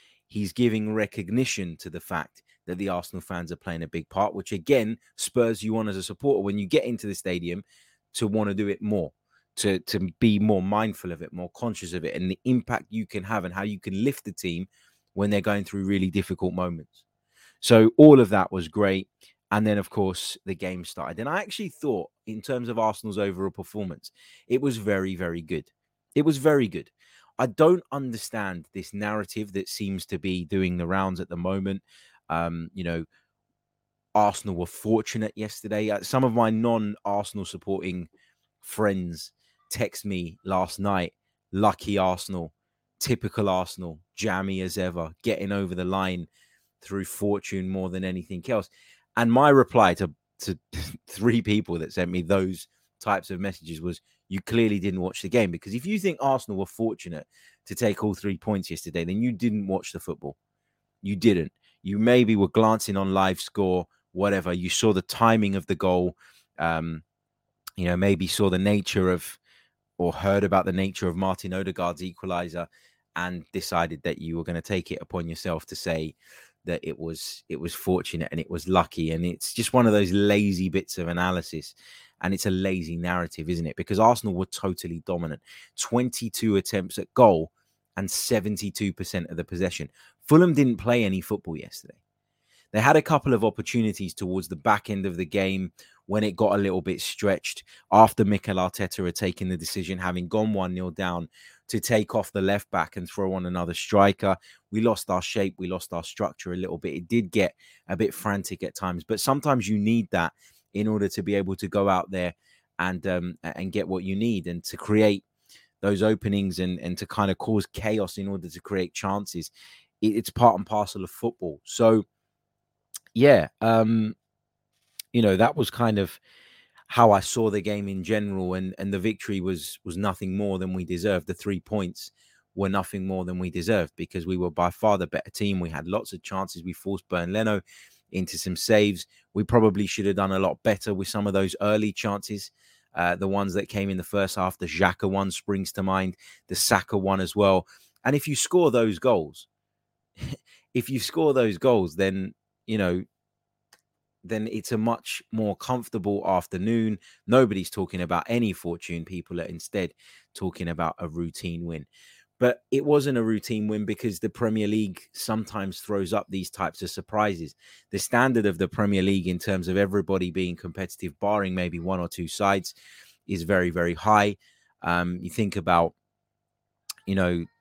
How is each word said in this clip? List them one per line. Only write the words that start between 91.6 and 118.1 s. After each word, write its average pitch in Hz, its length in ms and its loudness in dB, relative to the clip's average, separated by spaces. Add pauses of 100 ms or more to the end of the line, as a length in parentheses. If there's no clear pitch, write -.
They 107 80 2
had 139 140 8
a 156 60 8
couple 143 320 2
of 110 120 2
opportunities 104 680 -2
towards 92 340 -4
the 92 80 -8
back 104 340 0
end 98 160 -4
of 92 100 -4
the 90 100 -4
game 95 460 -2 (360)
when 107 160 0
it 101 120 -2
got 101 200 4
a 104 60 2
little 92 200 0
bit 90 180 -4
stretched - 640 -2 (280)
after 110 340 8
Mikel 101 320 -2
Arteta 92 480 -2
had 87 100 -2
taken 92 340 -4
the 90 80 -2
decision, 87 400 -6
having 90 300 -4
gone 107 260 0
one 92 200 -2
nil 90 180 -6
down, 87 380 -4 (380)
to 110 120 -4
take 107 360 0
off 104 160 0
the 101 100 -2
left 98 300 0
back 87 260 -2
and 87 120 -10
throw 95 240 -4
on 92 120 -6
another 87 280 -4
striker. 98 640 4 (360)
We 107 100 0
lost 113 280 0
our 90 120 0
shape. 98 360 -2
We 92 100 -6
lost 90 260 -8
our 85 100 -6
structure - 500 -6
a 90 40 -6
little 90 200 -6
bit. 78 180 -8
It 85 120 -10
did 110 240 0
get 95 240 2 (320)
a 95 80 -4
bit 101 180 0
frantic 98 500 -4
at - 120 -8
times, 90 280 -6
but 110 160 -4
sometimes 135 480 0
you 107 100 0
need 110 340 2
that 85 220 0 (400)
in 107 140 -2
order 104 200 0
to 95 160 -4
be 101 120 -2
able 98 200 0
to 98 120 -8
go 98 200 2
out 92 240 2
there 90 240 -4 (440)
and, 90 280 -4
um, 90 360 -2
a-, 85 140 -10
and 92 140 -6
get 101 160 -2
what 92 160 -4
you 95 120 -4
need 104 320 0
and 87 180 -8
to - 100 -10
create 104 480 4 (580)
those 101 220 2
openings 101 560 0
and, 92 220 -2
and 85 160 -6
to 98 100 -8
kind 98 240 0
of 92 60 -2
cause 107 280 0
chaos 107 520 -4